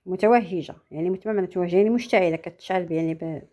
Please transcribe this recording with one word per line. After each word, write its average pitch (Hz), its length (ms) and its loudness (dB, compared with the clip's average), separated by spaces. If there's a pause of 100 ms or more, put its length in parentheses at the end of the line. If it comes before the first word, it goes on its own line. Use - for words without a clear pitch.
متوهجة، 185 680 0 (160)
يعني 165 200 -4
متممة 196 320 -2
متوهجة، 180 340 -2
يعني 208 140 4
مشتعلة، 202 460 2
كتشعل 180 480 -6
ب-، 165 80 -8
يعني 160 220 0
ب-، 160 280 -10 (100)